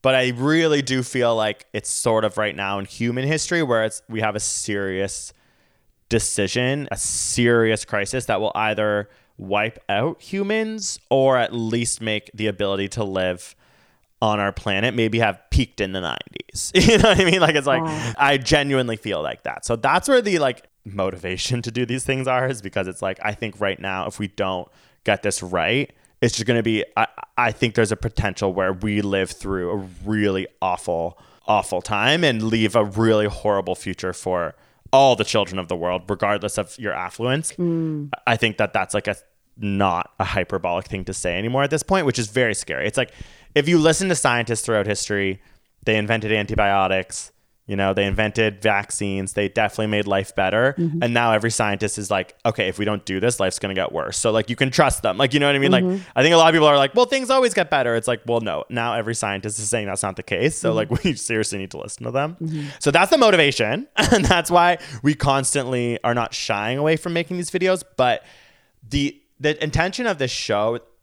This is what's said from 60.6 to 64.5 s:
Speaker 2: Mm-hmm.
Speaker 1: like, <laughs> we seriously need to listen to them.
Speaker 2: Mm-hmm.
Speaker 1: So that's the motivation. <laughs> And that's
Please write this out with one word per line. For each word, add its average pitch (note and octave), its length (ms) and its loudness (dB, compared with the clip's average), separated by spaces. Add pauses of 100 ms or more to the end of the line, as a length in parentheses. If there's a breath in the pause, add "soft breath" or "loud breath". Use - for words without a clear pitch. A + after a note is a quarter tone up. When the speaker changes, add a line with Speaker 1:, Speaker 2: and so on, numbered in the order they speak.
Speaker 2:
Mm-hmm. A2 200 0
Speaker 1:
like, - 100 -6
<laughs> - 0 -
we E3 100 2
seriously A2 440 -2
need F#2+ 140 -8
to - 60 -12
listen - 260 -12
to A#2+ 60 -6
them. D3 300 -4
Speaker 2:
Mm-hmm. D#3 280 -6 (100)
Speaker 1:
So - 120 0
that's E3+ 200 4
the D#4+ 80 4
motivation. E3 760 2
<laughs> - 40 -6 (160)
And G3 120 4
that's E3+ 260 2